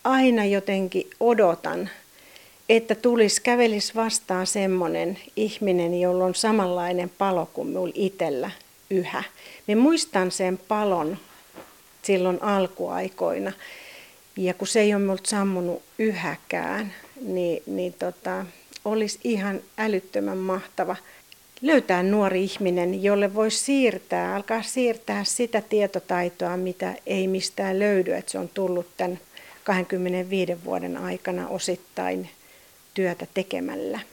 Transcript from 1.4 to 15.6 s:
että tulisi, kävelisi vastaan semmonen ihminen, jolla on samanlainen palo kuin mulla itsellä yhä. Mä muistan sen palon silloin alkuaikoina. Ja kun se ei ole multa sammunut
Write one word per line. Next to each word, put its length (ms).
että 260
tulisi, 460
kävelisi 540
vastaan 520
semmonen 720
ihminen, 640
jolla 240
on 100
samanlainen 800
palo 360
kuin 140
mulla 280
itsellä 560
yhä. 340
Mä 80
muistan 560
sen 360
palon 500
silloin 380
alkuaikoina. 1080
Ja 160
kun 140
se 140
ei 140
ole 80
multa 260
sammunut 520